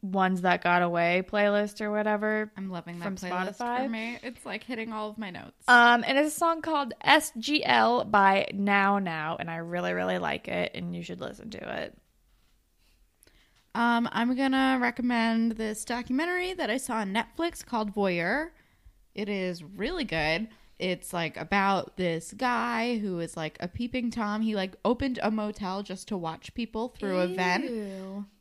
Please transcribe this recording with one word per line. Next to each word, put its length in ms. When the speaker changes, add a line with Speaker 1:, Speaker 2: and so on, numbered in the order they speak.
Speaker 1:
ones 400
that 200
got 180
away 500
playlist 520
or 80
whatever 640
Speaker 2:
I'm 140
loving 280
that 60
Speaker 1:
from 120
Speaker 2:
playlist 420
Speaker 1:
Spotify. 260
Speaker 2:
for 60
me. 320
It's, 240
like, 180
hitting 280
all 180
of 80
my 120
notes. 380
Speaker 1:
Um, 380
and 100
it's 180
a 40
song 240
called 400
S 360
G 260
L 400
by 500
Now 440
Now, 400
and 120
I 60
really, 360
really 260
like 300
it, 260
and 200
you 80
should 180
listen 300
to 320
it. 160
Speaker 2:
Um, 380
I'm 240
gonna 440
recommend 720
this 320
documentary 680
that 160
I 60
saw 180
on 200
Netflix 500
called 300
Voyeur. 560
It 140
is 340
really 420
good. 440
It's, 340
like, 240
about 640
this 340
guy 640
who 240
is, 160
like, 240
a 80
peeping 420
Tom. 300
He, 160
like, 260
opened 400
a 80
motel 520
just 260
to 80
watch 380
people 340
through 320
a 60
vent. 380
Speaker 1:
Ew. 600